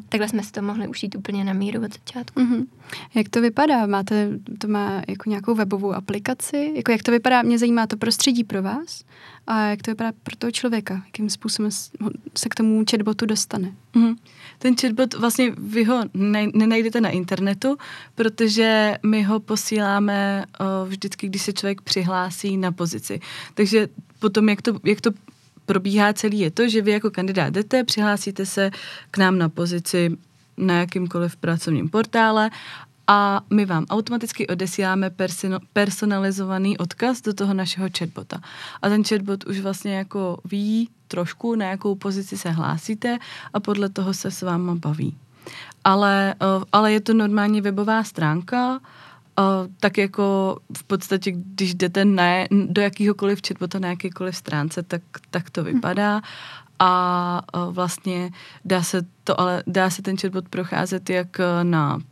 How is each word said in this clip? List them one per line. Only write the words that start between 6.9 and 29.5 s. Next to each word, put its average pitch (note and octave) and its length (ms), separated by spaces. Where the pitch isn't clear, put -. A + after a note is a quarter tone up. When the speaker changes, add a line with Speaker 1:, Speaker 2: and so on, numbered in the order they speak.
Speaker 2:
jak A3 100
to - 80
vypadá? A#3+ 320
Mě A#3 160
zajímá A#3 280
to A3 100
prostředí A#3 480
pro G3 180
vás A#3+ 420
a A3 200
jak G#3 160
to A3+ 80
vypadá A3 220
pro - 140
toho A#3 140
člověka? G#3 560
Jakým G#3 240
způsobem G#3+ 400
s-, - 200
ho-, G#3 100
se - 120
k - 60
tomu A3 360
chatbotu G#3+ 360
dostane? G#3 460
Speaker 3:
Mhm. A3+ 220
Ten B3+ 180
chatbot, B3 380
vlastně A#3 440
vy G#3+ 260
ho A#3+ 180
ne-, G#3 400
nenajdete A3+ 460
na G3+ 80
internetu, G3 680
protože A3 880
my G#3+ 200
ho G#3 180
posíláme, G3+ 1040
eh, F#3+ 40
vždycky, G3 380
když G3 160
se G#3 100
člověk G3 280
přihlásí F#3 760
na F#3 160
pozici. E3 480
Takže G#3 340
potom, G#3+ 300
jak G3+ 140
to, A3 220
jak G#3 160
to A#3 100
probíhá G3+ 460
celý, G#3 260
je E3+ 120
to, A#3 180
že G#3+ 140
vy G#3 80
jako G#3+ 200
kandidát F#3 400
jdete, G#3+ 340
přihlásíte G3+ 600
se G3 240
k - 80
nám F#3 200
na E3+ 100
pozici E3+ 680